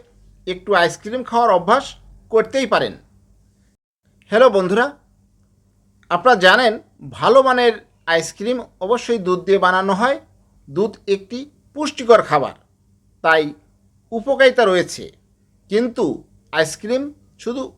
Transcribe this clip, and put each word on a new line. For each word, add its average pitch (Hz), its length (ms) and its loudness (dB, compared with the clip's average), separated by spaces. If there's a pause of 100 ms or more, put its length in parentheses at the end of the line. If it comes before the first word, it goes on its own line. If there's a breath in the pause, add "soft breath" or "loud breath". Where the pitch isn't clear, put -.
(460)
একটু 185 240 -10 (100)
আইসক্রিম 208 440 -2
খাওয়ার 233 340 0
অভ্যাস 214 260 0 (460)
করতেই 220 420 0
পারেন। 123 220 -2 (1400)
হ্যালো 233 260 4
বন্ধুরা, 196 300 0 (1200)
আপনারা 226 260 2 (100)
জানেন 220 260 4 (460)
ভালো 208 240 4
মানের 247 320 2 (380)
আইসক্রিম 202 460 -4 (220)
অবশ্যই 233 460 -2
দুধ 180 180 -2
দিয়ে 190 200 0
বানানো 190 360 0
হয়। 247 180 0 (500)
দুধ 190 240 -4 (220)
একটি 196 240 -10 (380)
পুষ্টিকর 240 520 2
খাবার, 131 260 -2 (680)
তাই 160 180 4 (680)
উপকারিতা 254 520 0
রয়েছে। 180 400 -2 (640)
কিন্তু 233 340 -4 (480)
আইসক্রিম 208 500 -4 (380)
শুধু 254 220 -8 (160)